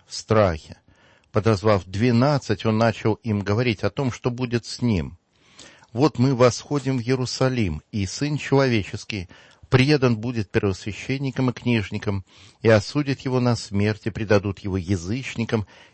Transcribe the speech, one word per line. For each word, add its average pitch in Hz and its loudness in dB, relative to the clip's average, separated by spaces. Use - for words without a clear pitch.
в - -20
страхе. 98 0
Подозвав 104 2
двенадцать, 117 0
он 110 2
начал 110 2
им 104 -4
говорить 107 -2
о 101 0
том, 135 -4
что - -4
будет 120 -4
с - -12
ним. 87 -2
Вот 139 0
мы 131 4
восходим 131 2
в 120 -4
Иерусалим, 123 -2
и 101 -2
Сын 147 -4
Человеческий 110 0
предан 131 4
будет 113 -6
первосвященникам 127 -2
и 117 -2
книжникам, 104 -2
и 107 2
осудят 131 2
его 127 0
на 123 2
смерть, 104 -2
и 113 -4
предадут 101 0
его 95 -6
язычникам, 101 -4